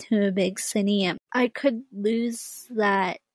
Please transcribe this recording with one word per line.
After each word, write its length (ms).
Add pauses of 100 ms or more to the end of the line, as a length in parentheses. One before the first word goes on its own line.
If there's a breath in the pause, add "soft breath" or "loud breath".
to 180
a 40
big 260
city, 540 (220)
I 160
could 420
lose 760
that 500 (160)